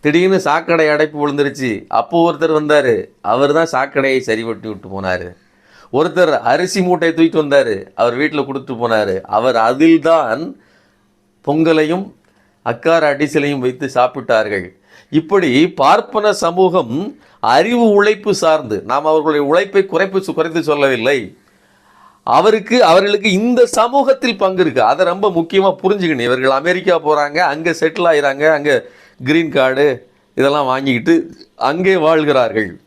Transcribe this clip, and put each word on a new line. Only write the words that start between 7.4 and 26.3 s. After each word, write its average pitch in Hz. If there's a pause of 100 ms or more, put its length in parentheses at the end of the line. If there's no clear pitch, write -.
வந்தாரு, 135 (260)
அவர் 120
வீட்டுல 151
கொடுத்துட்டு 127
போனாரு. 107 (220)
அவர் 117 (120)
அதில்தான் 151 (1000)
பொங்கலையும் 160 (600)
அக்கார 160 (120)
அடிசலையும் 143
வைத்து 127
சாப்பிட்டார்கள். 110 (540)
இப்படி 165 (300)
பார்ப்பன 208 (120)
சமூகம் 170 (600)
அறிவு 233 (120)
உழைப்பு 208 (100)
சார்ந்து, 147 (140)
நாம் 151
அவர்களுடைய 151
உழைப்பை 196
குறைப்பு, 190 (180)
குறைத்து 160
சொல்லவில்லை, 135 (1080)
அவருக்கு, 208 (120)
அவர்களுக்கு 202 (120)
இந்த 240 (160)
சமூகத்தில் 247
பங்கு 190
இருக்கு. 131 (100)
அதை 160
ரொம்ப 196 (100)
முக்கியமா 190 (120)
புரிஞ்சுக்கணும். 175
இவர்கள் 131